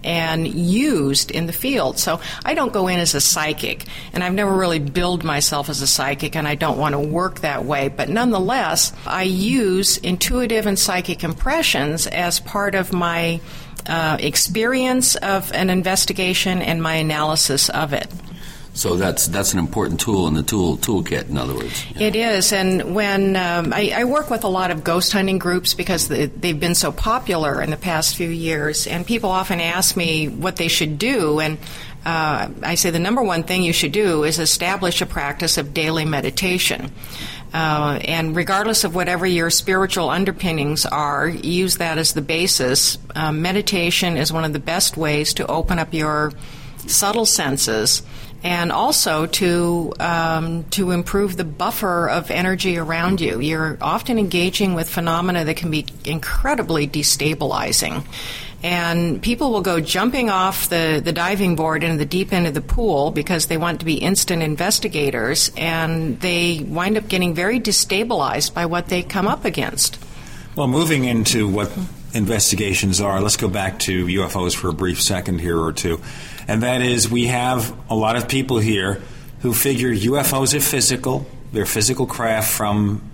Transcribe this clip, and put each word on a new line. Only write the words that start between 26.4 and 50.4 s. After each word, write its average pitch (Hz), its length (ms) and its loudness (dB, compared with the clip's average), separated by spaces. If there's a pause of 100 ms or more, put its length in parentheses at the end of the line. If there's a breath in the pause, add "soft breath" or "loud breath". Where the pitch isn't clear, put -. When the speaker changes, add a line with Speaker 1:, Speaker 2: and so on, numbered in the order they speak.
Speaker 1:
been 170 160 2
so 160 160 2
popular 170 680 0
in 151 120 -2
the 151 60 -2
past 160 380 0
few 170 140 -2
years, 160 560 -2
and 170 180 -4
people 226 280 0
often 185 280 0
ask 170 380 0
me 160 300 0
what 165 300 -4
they 165 100 0
should 156 320 0
do, 185 400 2
and, 156 180 0 (480 loud breath)
uh, 156 440 0 (120)
I 170 140 -2
say 175 160 2
the 165 80 0
number 220 240 2
one 175 180 0
thing 180 220 0
you 170 100 2
should 151 200 0
do 180 320 2
is 156 120 0
establish 175 640 0
a 180 60 -2
practice 151 500 -2
of 147 160 -4
daily 160 320 0
meditation. 180 840 -2 (640 loud breath)
Uh, 151 480 0
and 160 320 0
regardless 196 480 2
of 170 100 0
whatever 175 320 0
your 170 240 2
spiritual 185 640 2
underpinnings 160 720 0
are, 143 420 0
use 175 500 0
that 165 200 -2
as 160 160 2
the 156 80 -2
basis. 139 760 2 (160)
Uh, 156 160 0
meditation 175 840 0
is 156 140 0
one 160 140 -2
of 151 80 -2
the 147 60 -2
best 165 380 0
ways 151 360 0
to - 140 -4
open 165 320 0
up 160 160 -4
your 151 360 0 (540 loud breath)
subtle 214 400 2
senses 131 760 0 (400 loud breath)
and 175 280 0
also 165 540 2
to, 170 720 0
um, 165 680 0